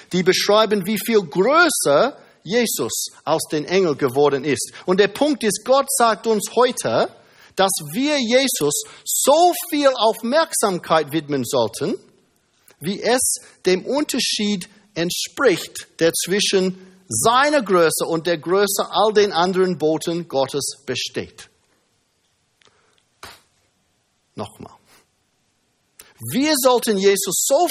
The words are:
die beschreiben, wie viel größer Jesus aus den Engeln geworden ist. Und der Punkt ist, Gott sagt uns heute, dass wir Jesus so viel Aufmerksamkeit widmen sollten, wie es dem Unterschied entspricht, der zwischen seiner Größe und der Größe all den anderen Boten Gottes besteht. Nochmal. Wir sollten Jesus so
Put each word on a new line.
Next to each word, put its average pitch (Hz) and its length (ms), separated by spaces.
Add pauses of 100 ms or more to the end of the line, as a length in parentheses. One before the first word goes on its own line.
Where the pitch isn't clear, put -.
(120)
die 180 100
beschreiben, 202 640
wie 214 120
viel 226 220
größer 208 960 (280)
Jesus 196 640 (160)
aus 151 260
den 151 140
Engeln 175 340
geworden 139 460
ist. - 280 (140)
Und 185 140
der 202 80
Punkt 277 340
ist, 202 220
Gott 269 240
sagt 226 380
uns 214 280
heute, 226 540 (480)
dass 190 160 (200)
wir 285 260
Jesus 240 680 (200)
so 339 480 (180)
viel 294 180
Aufmerksamkeit 220 1200
widmen 143 340
sollten, 135 520 (840)
wie 175 240
es 247 340 (280)
dem 185 200
Unterschied 214 840 (260)
entspricht, - 920 (100)
der 165 140
zwischen 185 640 (300)
seiner 254 540
Größe 170 440
und 160 200
der 170 120
Größe 196 520
all 202 220
den 202 200
anderen 180 460
Boten 160 500
Gottes 135 360 (200)
besteht. - 640 (2750)
Nochmal. - 400 (1600)
Wir 294 240
sollten 240 420
Jesus 196 480
so 320 240